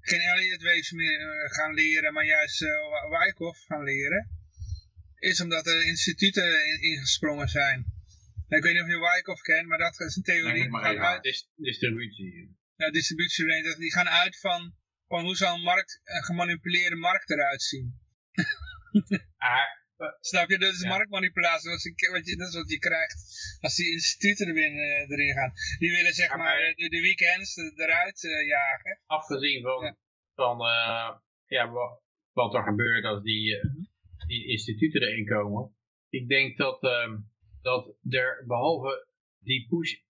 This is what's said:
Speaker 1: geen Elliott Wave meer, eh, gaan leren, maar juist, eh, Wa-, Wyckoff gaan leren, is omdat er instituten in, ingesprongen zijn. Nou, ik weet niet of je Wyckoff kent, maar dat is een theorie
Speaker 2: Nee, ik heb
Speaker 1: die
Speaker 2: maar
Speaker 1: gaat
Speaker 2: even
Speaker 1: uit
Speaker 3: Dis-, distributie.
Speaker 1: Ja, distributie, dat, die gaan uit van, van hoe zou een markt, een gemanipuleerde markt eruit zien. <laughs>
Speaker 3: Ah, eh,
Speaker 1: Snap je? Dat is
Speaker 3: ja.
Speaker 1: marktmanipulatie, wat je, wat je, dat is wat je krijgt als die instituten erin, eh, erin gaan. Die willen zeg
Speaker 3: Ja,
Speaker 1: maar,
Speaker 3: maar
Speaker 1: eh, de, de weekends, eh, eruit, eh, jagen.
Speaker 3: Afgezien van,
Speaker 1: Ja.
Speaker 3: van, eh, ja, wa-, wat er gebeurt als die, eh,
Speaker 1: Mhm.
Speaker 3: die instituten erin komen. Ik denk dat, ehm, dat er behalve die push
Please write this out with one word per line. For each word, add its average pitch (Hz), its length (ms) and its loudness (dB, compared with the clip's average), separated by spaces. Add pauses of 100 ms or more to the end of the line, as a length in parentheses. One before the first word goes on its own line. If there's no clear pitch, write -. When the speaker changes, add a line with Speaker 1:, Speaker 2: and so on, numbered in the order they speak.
Speaker 1:
geen 170 200 0
Elliott 180 420 2
Wave 170 320 2
meer, 160 260 0
eh, 151 300 -6
gaan 156 240 -2
leren, 156 380 4
maar 151 140 0
juist, 302 360 2
eh, 311 60 -2
Wa-, 302 500 -2
Wyckoff 170 480 -2
gaan 151 180 -6
leren, 143 440 -2 (880)
is - 220 2
omdat 165 260 -2
er 165 200 4
instituten 180 580 2 (280)
in, 160 100 -4
ingesprongen 147 680 0
zijn. 139 300 2 (680)
Nou, - 80 4
ik 147 60 6
weet 170 100 6
niet 170 100 4
of 165 60 -4
je 170 100 0 (160)
Wyckoff 180 280 -4
kent, 160 260 2
maar 160 100 0
dat 170 220 -2
is 160 160 -4
een 190 60 -2
theorie 170 300 2
Speaker 2:
Nee, - 40 2
ik 175 60 4
heb - 80 0
Speaker 1:
die - 100 -2
Speaker 2:
maar - 20 -4
Speaker 1:
gaat 107 120 2
Speaker 2:
even 104 120 2
Speaker 1:
uit - 160 0
Speaker 3:
Dis-, - 340 -4
distributie. 113 1040 -6 (160)
Speaker 1:
Ja, 156 140 -2
distributie, 160 720 0
dat, 160 140 -4
die 165 160 -6
gaan 175 160 2
uit 175 320 2
van, 175 340 -4 (340)
van 170 160 -2
hoe 185 120 -2
zou 180 200 2
een 170 60 -8
markt, - 420 0
een - 200 -6
gemanipuleerde 175 720 0
markt 180 340 0
eruit 139 320 0
zien. 131 380 -6 (320)
<laughs> - 880 -2 (180)
Speaker 3:
Ah, 123 200 2 (380)
eh, 156 100 -8 (140)
Speaker 1:
Snap 175 300 2
je? 190 80 4
Dat 190 140 2
is 180 100 -6
Speaker 3:
ja. 180 60 -4
Speaker 1:
marktmanipulatie, 185 800 0
wat 170 120 -4
je, 175 300 -2
wat 170 140 -2
je, 175 100 -6
dat 180 120 -6
is 170 60 -10
wat 170 160 -6
je 311 80 -2
krijgt 160 400 0 (420)
als - 160 -2
die 170 160 0
instituten 196 560 2
erin, 156 300 2
eh, 143 320 -2
erin 143 240 0
gaan. 131 180 -2 (260)
Die 170 180 2
willen 175 160 4
zeg 175 160 2
Speaker 3:
Ja, 175 80 -2
Speaker 1:
maar, 165 100 -2
Speaker 3:
maar 160 140 2
Speaker 1:
eh, 165 140 0
de, 170 140 -4
de 165 120 -2
weekends, 175 560 2
eh, 160 300 -6
eruit, 175 380 0
eh, 156 220 -2
jagen. 139 600 0
Speaker 3:
Afgezien 143 560 -2
van, 127 220 -2
Speaker 1:
Ja. 98 120 -6 (380)
Speaker 3:
van, 120 260 0
eh, 117 500 0 (360)
ja, 120 240 0
wa-, 120 280 -4 (340)
wat 117 220 2
er 113 80 4
gebeurt 110 420 2
als 104 180 -2
die, 110 360 0
eh, 127 60 -10
Speaker 1:
Mhm. - 600 -8
Speaker 3:
die 117 200 -4
instituten 123 560 0
erin 110 240 -2
komen. 104 480 -2 (340)
Ik 127 200 -6
denk 139 280 2
dat, - 260 -2
ehm, 120 340 0 (460)
dat 127 320 -2 (140)
er 127 380 0
behalve 131 600 0 (320)
die 123 300 -2
push 170 240 0 (180)